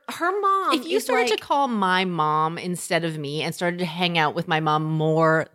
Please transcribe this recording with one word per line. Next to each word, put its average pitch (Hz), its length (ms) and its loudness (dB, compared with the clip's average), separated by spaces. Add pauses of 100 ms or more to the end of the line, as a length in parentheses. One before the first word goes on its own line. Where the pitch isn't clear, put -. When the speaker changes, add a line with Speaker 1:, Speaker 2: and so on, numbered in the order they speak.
(140)
Speaker 1:
her 370 260 -2
mom 381 340 2
Speaker 2:
If 254 140 -2
you 359 100 -2
Speaker 1:
is - 60 -2
Speaker 2:
started 440 280 0
Speaker 1:
like 427 80 0
Speaker 2:
to - 60 -16
call 285 220 2
my 190 380 2
mom 160 540 0
instead 170 440 -2
of 160 140 -4
me 147 260 -6
and 160 120 -4
started 175 240 -2
to 180 60 -2
hang 170 320 -2
out 151 180 2
with 170 120 -4
my 160 120 2
mom 156 240 2
more 160 720 2